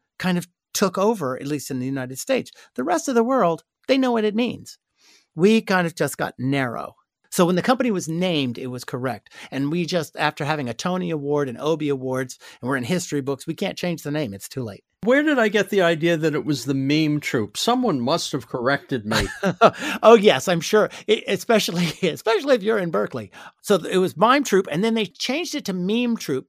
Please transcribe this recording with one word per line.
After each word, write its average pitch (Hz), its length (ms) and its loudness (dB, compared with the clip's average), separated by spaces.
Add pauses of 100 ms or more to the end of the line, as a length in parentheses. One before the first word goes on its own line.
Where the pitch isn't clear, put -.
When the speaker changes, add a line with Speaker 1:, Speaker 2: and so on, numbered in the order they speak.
(200)
Speaker 1:
kind 180 180 0
of 170 100 -4 (260)
took 185 240 0
over, 180 420 0
at 139 80 -10
least 143 240 -6
in 131 80 -4
the 127 60 -4
United 131 340 -8
States. - 320 -2 (240)
The 254 80 -4
rest 320 240 -2
of 269 80 -2
the 226 80 4
world, 226 400 2 (240)
they 269 100 4
know 262 140 2
what 226 140 0
it 208 100 -2
means. - 420 -4 (580)
We 214 260 6
kind 185 260 0
of 156 80 -6
just 147 220 -2
got - 200 -4
narrow. 131 580 -2 (360)
So 180 140 4
when 180 100 2
the 170 80 0
company 254 260 2
was 175 180 -2
named, 160 520 -2
it 131 80 -8
was 127 160 -10
correct. 123 500 -8 (160)
And 139 220 -4
we 175 140 -2
just, 165 320 -4
after 151 280 -2
having 143 240 -2
a 113 40 -6
Tony 180 360 -4
Award 143 400 -2
and 117 100 -10
Obie 151 300 -2
Awards, 131 480 -4 (240)
and 127 80 -4
we're 139 80 0
in 131 60 -4
history 160 380 -2
books, 135 260 -6
we 165 80 -6
can't 190 220 -6
change 175 260 -4
the 147 80 -6
name. 143 240 -4
It's - 120 -16
too - 140 -8
late. 104 220 -12 (200)
Speaker 2:
Where 262 200 4
did 302 160 2
I 220 80 4
get 202 220 2
the 196 120 2
idea 170 340 2
that 156 200 0
it 135 100 -4
was 131 200 -2
the 139 100 0
Meme 147 440 2
Troupe? 113 380 -2
Someone 233 420 0
must 143 320 0
have 135 160 -6
corrected 131 580 -2
me. 107 120 0 (240)
Speaker 1:
<laughs> 190 160 0 (460)
Oh, 220 120 10
yes, 151 320 4
I'm 170 140 0
sure, 208 280 2 (180)
it, 226 200 2
especially, 196 580 0
<laughs> 170 220 -2
especially 285 480 0
if 202 80 -2
you're 220 140 0
in 180 140 -2
Berkeley. 156 400 -4 (300)
So 202 160 2
th-, 170 160 -6
it 185 40 2
was 180 180 2
Mime 247 280 4
Troupe, 190 280 2
and 165 120 0
then 226 100 2
they 220 120 0
changed - 500 -6
it 294 100 -8
to 196 80 -4
Meme 226 440 -2
Troupe 139 320 -6